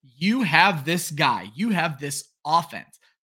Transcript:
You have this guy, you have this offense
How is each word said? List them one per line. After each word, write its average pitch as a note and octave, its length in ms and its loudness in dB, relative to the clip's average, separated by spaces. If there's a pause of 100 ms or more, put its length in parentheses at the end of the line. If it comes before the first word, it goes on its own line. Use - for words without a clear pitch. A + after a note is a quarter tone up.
(180)
You A3 240 0
have E3 420 4
this E3+ 260 -2
guy, B2 440 0
you G#3 160 -2
have E3 280 -2
this C#3+ 300 -8 (160)
offense D#3+ 560 -2 (220)